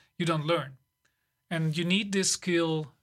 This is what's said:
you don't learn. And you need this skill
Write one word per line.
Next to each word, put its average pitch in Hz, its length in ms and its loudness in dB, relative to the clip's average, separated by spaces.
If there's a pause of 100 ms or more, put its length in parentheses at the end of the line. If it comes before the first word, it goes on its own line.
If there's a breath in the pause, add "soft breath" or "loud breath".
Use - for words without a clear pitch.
(160 soft breath)
you 175 80 -2
don't 160 220 0
learn. 147 320 0 (720)
And 160 260 -2
you 180 80 0
need 196 280 2
this 190 180 0
skill 160 600 0 (100)